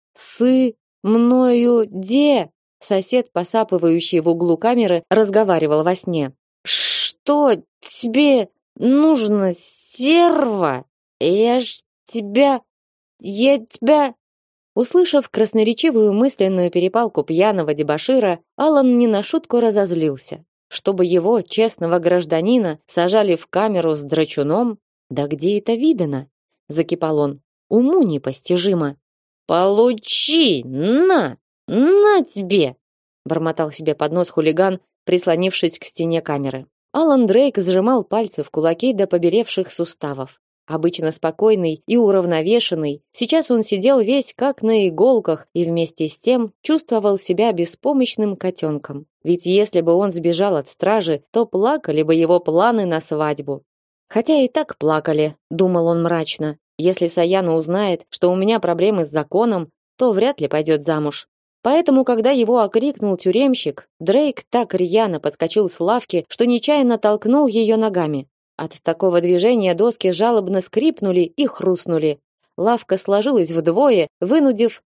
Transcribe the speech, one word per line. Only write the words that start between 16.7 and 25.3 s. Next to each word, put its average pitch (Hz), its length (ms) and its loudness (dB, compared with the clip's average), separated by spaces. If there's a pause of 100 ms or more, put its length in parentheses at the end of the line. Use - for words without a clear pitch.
перепалку 185 520 0
пьяного 165 520 0
дебошира, 165 680 0 (160)
Алан 269 420 4
не 240 80 4
на 208 160 0
шутку 240 380 -2
разозлился. 170 840 -2 (240)
Чтобы 190 360 -2
его, 180 380 2
честного 180 560 -2
гражданина, 175 880 0
сажали 185 500 2
в - 120 -12
камеру 180 460 0
с 147 60 -6
драчуном, 160 760 -2 (320)
"Да 143 160 -4
где 156 320 -2